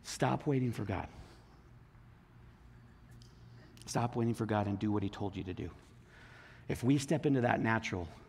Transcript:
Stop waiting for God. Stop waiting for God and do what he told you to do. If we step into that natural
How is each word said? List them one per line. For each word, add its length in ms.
Stop 460
waiting 240
for 120
God. 240
Stop 300
waiting 180
for 120
God 200
and 140
do 120
what 120
he 60
told 260
you 80
to 100
do. 160
If 140
we 140
step 300
into 140
that 200
natural 460